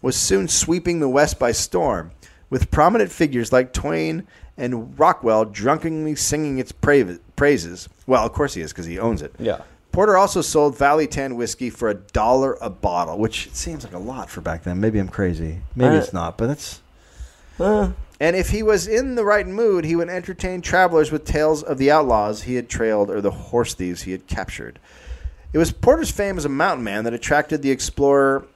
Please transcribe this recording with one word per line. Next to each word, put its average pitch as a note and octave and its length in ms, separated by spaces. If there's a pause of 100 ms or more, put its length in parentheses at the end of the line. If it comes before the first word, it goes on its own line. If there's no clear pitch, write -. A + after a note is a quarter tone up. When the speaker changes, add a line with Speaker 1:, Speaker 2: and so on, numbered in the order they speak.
Speaker 1:
was C3 160
soon F#3+ 320
sweeping E3+ 500
the D3 80
West C#3+ 320
by A#2+ 140
storm, G2+ 580 (380)
with - 220
prominent F#3 400
figures C3 420
like C3 180
Twain D#3+ 560 (300)
and B2 400
Rockwell A2+ 480
drunkenly D3+ 720
singing D3 420
its B2+ 140
pra-, A2+ 480 (160)
praises. F#2 540 (180)
Well, A#2+ 180
of A2+ 80
course C#3+ 220
he F2+ 60
is, D#2 100
'cause F2 140
he E2+ 120
owns G#2 240
it. D2 160
Speaker 2:
Yeah. A2 200 (340)
Speaker 1:
Porter G3 260
also F#3+ 240
sold D3 360
Valley D3 300
Tan C3+ 280
whiskey A#2 340
for A2 200
a G#2 40
dollar A#2+ 680
a A2+ 80
bottle, F2 500
which - 340
seems D#3 300
like F#2+ 100
a F2 60
lot G#2 300
for - 120
back E2 220
then. F2+ 160
Maybe A2 180
I'm F#2+ 120
crazy. E2 500 (160)
Maybe C3 200
Speaker 2:
Uh, D#3 40
Speaker 1:
it's - 140
not, E2+ 240
but A2+ 100
that's - 320 (800)
Speaker 2:
Uh. G3 300 (300)
Speaker 1:
And E3+ 160
if F#3 140
he G#3 140
was G3+ 240
in B3 280
the A3+ 100
right G#3 220
mood, G3 380
he E3 100
would E3+ 140
entertain F#3 520
travelers E3+ 500
with D3+ 140
tales D3+ 360
of C#3 160
the C3+ 140
outlaws A2 520
he B2 120
had A#2+ 140
trailed G#2+ 420
or G2+ 100
the G2 100
horse A#2 420
thieves F2+ 300
he F#2 100
had F#2 140
captured. - 520 (760)
It - 20
was D#3+ 140
Porter's D#4 400
fame G3 260
as D#3 60
a D3 60
mountain C#3+ 340
man G#2 220
that A#2 80
attracted D3 480
the C3+ 100
explorer C#3 720 (100)